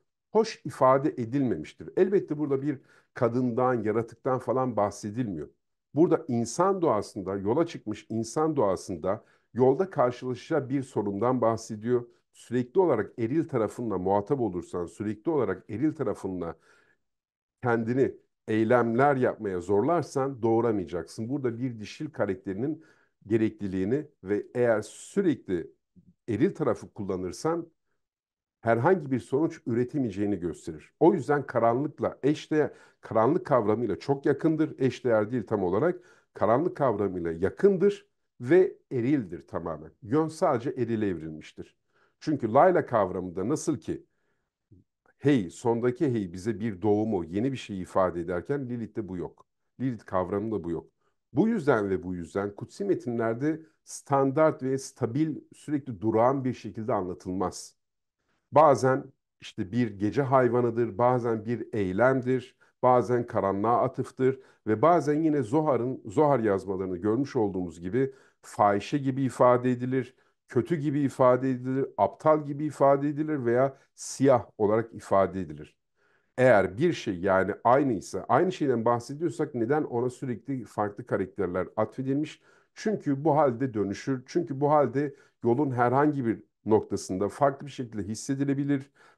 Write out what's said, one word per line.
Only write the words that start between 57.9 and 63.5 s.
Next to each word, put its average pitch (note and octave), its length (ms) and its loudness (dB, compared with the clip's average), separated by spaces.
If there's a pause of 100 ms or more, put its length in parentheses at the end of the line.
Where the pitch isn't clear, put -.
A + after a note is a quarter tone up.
Bazen C3+ 520 6 (380)
işte F#2 300 -10
bir A#2 200 0
gece G2+ 300 -2
hayvanıdır, A#2+ 760 2
bazen A#2+ 480 0
bir A#2 280 -4
eylemdir, A#2+ 840 0 (260)
bazen B2 440 4
karanlığa G2+ 540 0